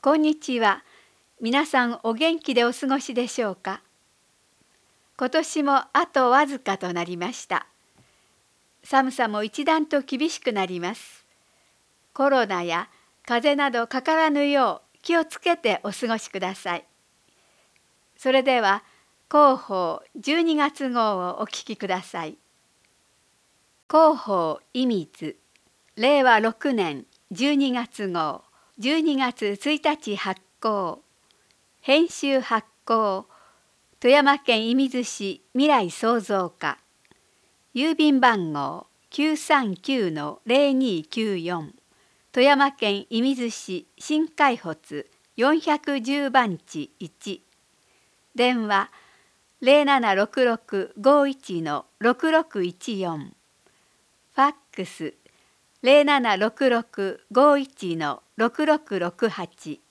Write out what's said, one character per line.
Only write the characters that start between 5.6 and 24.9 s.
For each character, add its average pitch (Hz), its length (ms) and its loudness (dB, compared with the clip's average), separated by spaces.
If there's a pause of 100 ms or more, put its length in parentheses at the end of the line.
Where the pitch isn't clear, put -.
も 277 200 2 (100)
あ - 180 2
と 254 200 4
わ 285 140 6
ず 277 140 -8
か 190 180 -4
と 180 140 -8
な 175 140 -4
り 175 100 -10
ま 175 160 -8
し - 160 -16
た。 - 180 -4 (1200)
寒 269 300 0
さ 233 160 -2
も 208 160 -4
一 - 180 -8
段 311 220 2
と 294 160 -2
厳 269 280 -4
し - 120 -10
く 247 100 -2
な 196 140 -2
り 180 160 -8
ま 190 140 -6
す。 - 300 -20 (880)
コ 277 160 0
ロ 254 160 2
ナ 185 180 -4
や 175 260 -4 (360)
風 240 260 0
邪 285 40 2
な 277 160 0
ど 233 160 -4
か 262 140 -4
か 320 140 0
ら 320 140 2
ぬ 285 200 0
よ 262 320 0 (120)
う - 80 -20
気 339 140 -2
を 320 80 2
つ - 160 -10
け 339 160 0
て 214 300 -2
お 208 60 -6
過 233 160 -8
ご 220 100 -2
し - 100 -12
く 190 140 -10
だ 185 140 -6
さ 175 200 -6
い。 - 80 -12 (1300)
そ 262 160 -2
れ 262 100 4
で 254 160 2
は、 202 240 0 (480)
広 285 320 6
報 180 400 -4 (140)
十 302 240 0
二 330 160 2
月 285 320 -2
号 220 260 0
を 180 260 -6
お 214 60 -6
聞 - 180 -14
き 214 120 -10
く 202 100 -8
だ 185 160 -4
さ 165 220 -10
い。 156 120 -14 (1500)
広 311 340 6
報 175 380 -2 (120)
射 254 120 -2
水、 175 500 -4 (600)